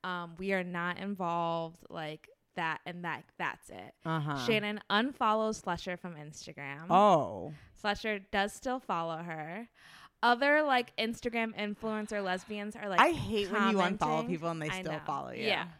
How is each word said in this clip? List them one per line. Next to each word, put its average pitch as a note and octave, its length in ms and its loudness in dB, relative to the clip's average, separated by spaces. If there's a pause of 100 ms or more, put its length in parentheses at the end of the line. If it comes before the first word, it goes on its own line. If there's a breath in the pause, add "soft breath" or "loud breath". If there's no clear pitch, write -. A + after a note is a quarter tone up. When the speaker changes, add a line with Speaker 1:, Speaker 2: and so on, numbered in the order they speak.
Speaker 1:
Um, F3 340 -6
we F#3+ 160 0
are F#3 100 2
not F3 360 -2
involved." E3+ 800 -2 (100)
Like, D#3 400 -8 (260)
that D#3+ 300 -2
and F3 180 -8
that, D#3+ 200 -4 (160)
that's - 320 -4
it. F#2 220 -14 (120)
Speaker 2:
Uh-huh. D3 400 -2
Speaker 1:
Shannon G#3+ 340 0 (120)
unfollows A3 720 2
Fletcher F3 340 -4
from F3 180 -12
Instagram. D3 760 -12
Speaker 2:
Oh. D3+ 600 6 (220 soft breath)
Speaker 1:
Fletcher G#3 460 -2 (120)
does G#3 220 2
still B3+ 260 -4
follow E3 380 -2
her. E3+ 520 -8 (520 loud breath)
Other, C#4 420 6
like, B3 340 2
Instagram A3+ 600 -2
influencer G#3 680 -4
lesbians G#3 540 -4
are, G#3 120 -8
like, F3+ 120 4
Speaker 2:
I D4+ 100 8
hate G#3 400 -2
when G3+ 200 4
you G3+ 60 4
unfollow F#3+ 220 2
Speaker 1:
commenting. D#3 300 2
Speaker 2:
people E3+ 200 -2
and E3 120 -4
they D3+ 80 -4
Speaker 1:
I F#3 120 -4
Speaker 2:
still E3+ 120 -4
Speaker 1:
know. D#3+ 120 -4
Speaker 2:
follow C#3 260 -4
you. - 160 -6
Speaker 1:
Yeah. F3+ 180 0 (140)